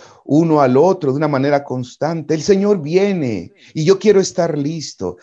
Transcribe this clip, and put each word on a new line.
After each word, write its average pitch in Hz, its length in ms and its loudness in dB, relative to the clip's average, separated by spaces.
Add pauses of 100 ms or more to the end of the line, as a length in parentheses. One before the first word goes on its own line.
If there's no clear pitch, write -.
(240)
uno 156 380 2
al 127 160 2
otro 175 320 2
de 131 60 -2
una 151 120 -2
manera 143 360 0
constante. 143 680 -6
El 156 100 -4
Señor 202 380 2
viene 151 720 -2 (220)
y 160 100 -4
yo 190 140 4
quiero 202 220 4
estar 170 360 -2
listo. 143 680 -8